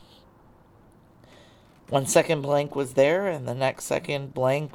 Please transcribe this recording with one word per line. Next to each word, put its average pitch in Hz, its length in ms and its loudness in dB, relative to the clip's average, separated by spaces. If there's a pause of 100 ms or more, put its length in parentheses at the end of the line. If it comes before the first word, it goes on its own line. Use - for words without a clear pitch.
(1900)
One 139 160 0
second 156 360 2
blank 143 340 -2
was 135 200 -4
there, 160 320 4
and 143 200 -6
the 120 80 -4
next 131 300 -4
second 139 480 -4
blank 139 420 0